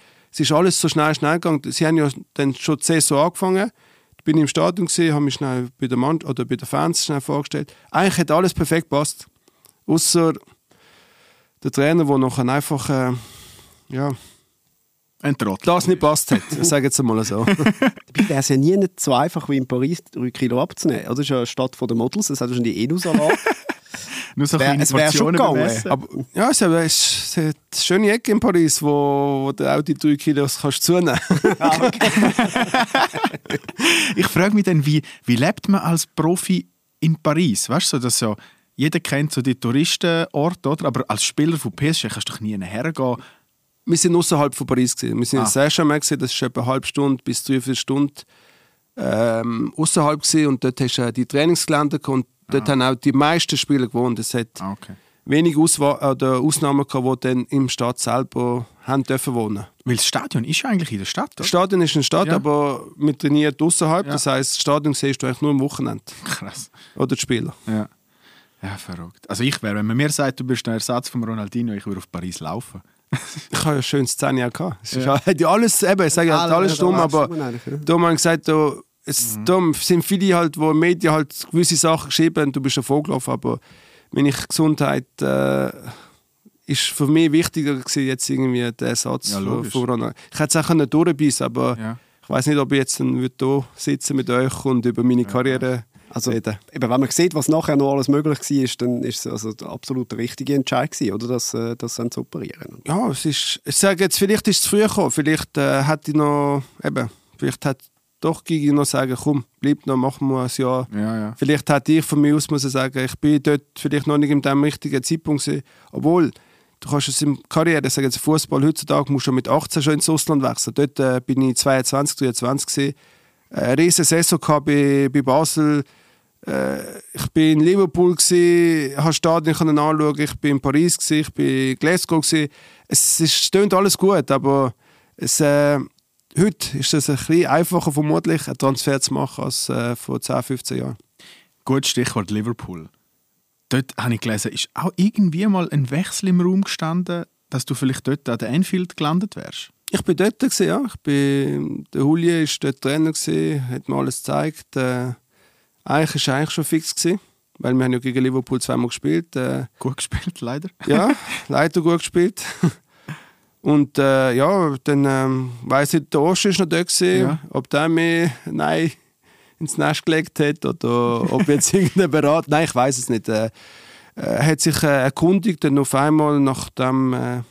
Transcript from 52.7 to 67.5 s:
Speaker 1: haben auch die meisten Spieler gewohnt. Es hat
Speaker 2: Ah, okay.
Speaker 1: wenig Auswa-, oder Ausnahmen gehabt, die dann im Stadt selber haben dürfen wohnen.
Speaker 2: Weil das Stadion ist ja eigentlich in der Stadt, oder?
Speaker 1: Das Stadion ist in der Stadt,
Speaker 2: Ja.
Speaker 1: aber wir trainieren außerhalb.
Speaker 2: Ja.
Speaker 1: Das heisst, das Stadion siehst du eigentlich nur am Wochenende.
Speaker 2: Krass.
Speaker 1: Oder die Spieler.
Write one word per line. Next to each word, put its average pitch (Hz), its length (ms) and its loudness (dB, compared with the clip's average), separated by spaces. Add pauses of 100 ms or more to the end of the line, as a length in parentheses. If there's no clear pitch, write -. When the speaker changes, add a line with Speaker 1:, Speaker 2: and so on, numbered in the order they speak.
Speaker 1:
haben 131 80 2
auch 131 140 2
die 131 180 0
meisten 151 440 2
Spieler 131 300 0
gewohnt. 120 320 -2
Es - 140 -6
hat 117 160 -2 (100)
Speaker 2:
Ah, 95 140 -6
okay. - 200 -16 (320)
Speaker 1:
wenig 156 320 2
Auswa-, 143 540 2
oder 131 280 0
Ausnahmen 143 460 2
gehabt, 131 380 -2
die 131 60 0
dann 127 160 0
im 135 240 0
Stadt 123 300 -4
selber 123 680 -2 (160)
haben 135 200 0
dürfen 135 300 -4
wohnen. 107 320 -4 (200)
Speaker 2:
Weil 123 100 0
das - 100 0
Stadion - 380 -2
ist 151 180 -2
ja 269 80 -4
eigentlich 175 220 -2
in 101 80 -6
der 95 60 -8
Stadt, - 260 -6
oder? - 60 -20
Speaker 1:
Das - 100 -6
Stadion 185 340 2
ist 156 140 0
in 147 60 2
der 127 40 0
Stadt, 165 220 0
Speaker 2:
Ja. 165 80 2
Speaker 1:
aber 147 500 0 (120)
wir 147 200 0
trainieren 147 420 2
außerhalb. 165 460 2
Speaker 2:
Ja. 143 80 -8
Speaker 1:
Das 143 140 -2
heisst, 131 280 0
das - 60 -4
Stadion 147 320 0
siehst 139 300 -4
du 127 40 -2
eigentlich 127 140 -6
nur 147 100 0
am 135 100 2
Wochenende. 127 420 -6 (220)
Speaker 2:
Krass. - 440 -12 (260)
Speaker 1:
Oder 135 200 -2
die - 60 -4
Spieler. - 340 -4 (100)